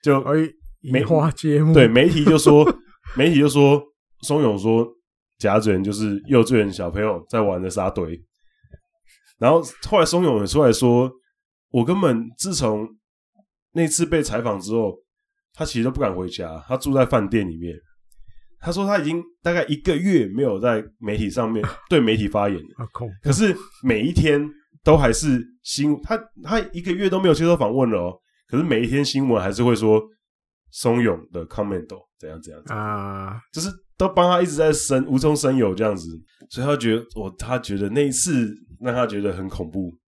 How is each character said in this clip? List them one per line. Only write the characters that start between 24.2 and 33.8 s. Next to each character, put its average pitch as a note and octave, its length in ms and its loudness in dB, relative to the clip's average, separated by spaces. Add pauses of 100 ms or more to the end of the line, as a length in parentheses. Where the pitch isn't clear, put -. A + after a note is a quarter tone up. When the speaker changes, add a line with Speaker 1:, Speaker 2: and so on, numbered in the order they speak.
Speaker 1:
都 D#3 120 6
还 C#3 160 4
是 B2+ 320 0 (200)
新-， D3 420 -2
他， A3 100 -2 (280)
他 G#3 160 -2 (120)
一 E3+ 80 -12
个 F3+ 120 -6
月 F#3+ 180 -2
都 F#3+ 100 -2
没 F#3+ 80 2
有 E3 60 6
接 D3+ 100 0
受 E3+ 140 2
访 A2+ 160 0
问 B2+ 160 0
了 G#2 80 0
哦。 F2 160 -4 (320)
可 - 140 -8
是 D#3+ 40 0
每 A#2+ 200 0
一 A#2 40 -2
天 C3+ 160 0
新 C#3 240 -2
闻 A2+ 140 2
还 F#2+ 100 -4
是 G#2 120 -2
会 A#2+ 120 4
说 A2 240 2 (680)
松 A#2+ 320 -2
永 F#2+ 180 0 (120)
的 E2+ 160 -10
comment G2 400 -8 (320)
怎 D#2 100 -18
样 D#2+ 100 -18
怎 D#2+ 140 -20
样 D#2 140 -20
怎 A2 80 -12
样。 G#2+ 100 -8
Speaker 2:
啊。 G2+ 560 -10 (100)
Speaker 1:
就 - 80 -12
是 F#3 120 -8 (260)